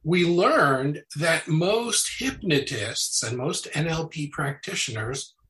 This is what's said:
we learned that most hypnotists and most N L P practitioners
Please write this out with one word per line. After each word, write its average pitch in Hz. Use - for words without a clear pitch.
we 175
learned 165
that 165
most 202
hypnotists 143
and 123
most 139
N 156
L 160
P 151
practitioners 139